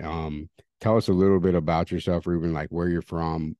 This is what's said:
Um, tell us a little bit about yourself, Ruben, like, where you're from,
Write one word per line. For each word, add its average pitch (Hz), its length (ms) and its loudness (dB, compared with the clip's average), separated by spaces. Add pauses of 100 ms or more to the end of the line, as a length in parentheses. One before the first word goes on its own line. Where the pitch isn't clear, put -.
Um, 80 480 -8 (300)
tell 110 160 2
us 113 120 2
a 101 60 4
little 95 260 4
bit 90 160 2
about 82 360 0
yourself, 87 360 -2
Ruben, 85 260 0
like, 76 160 -6
where 85 180 -2
you're 85 140 0
from, 80 580 -4